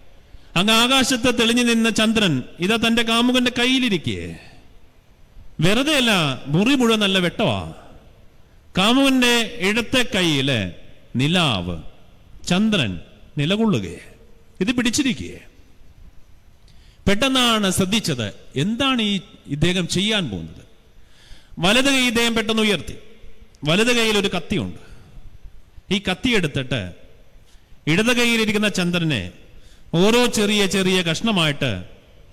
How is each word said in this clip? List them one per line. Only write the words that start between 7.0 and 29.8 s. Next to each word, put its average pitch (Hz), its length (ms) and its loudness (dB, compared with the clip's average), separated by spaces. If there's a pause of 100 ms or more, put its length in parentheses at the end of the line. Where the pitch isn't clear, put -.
വെട്ടമാ. 156 540 -2 (1040)
കാമുകന്റെ 240 800 2
ഇടത്തെ 220 580 0
കയ്യില് 139 560 0 (440)
നിലാവ്, 123 600 0 (720)
ചന്ദ്രൻ 175 520 0 (380)
നിലകൊള്ളുകയെ. 147 800 -2 (460)
ഇത് 202 100 2
പിടിച്ചിരിക്കേ. 247 680 -2 (1700)
പെട്ടെന്നാണ് 233 640 2
ശ്രദ്ധിച്ചത് 185 600 -2 (220)
എന്താണ് 233 460 0
ഈ 202 180 0 (280)
ഇദ്ദേഹം 175 400 0
ചെയ്യാൻ 196 420 -2
പോകുന്നത്. 82 360 -10 (920)
വലത് 214 260 2
കൈ 262 220 2
ഇദ്ദേഹം 233 280 0
പെട്ടെന്ന് 220 260 0
ഉയർത്തി. 196 340 -2 (680)
വലത് 214 340 2
കയ്യിൽ 220 200 2
ഒരു 196 200 0
കത്തിയുണ്ട്. 101 400 -4 (1160)
ഈ 202 80 0 (100)
കത്തിയെടുത്തിട്ട് 143 840 -2 (920)
ഇടത് 220 300 2
കൈയിലിരിക്കുന്ന 214 520 2
ചന്ദ്രനെ 165 640 -2 (640)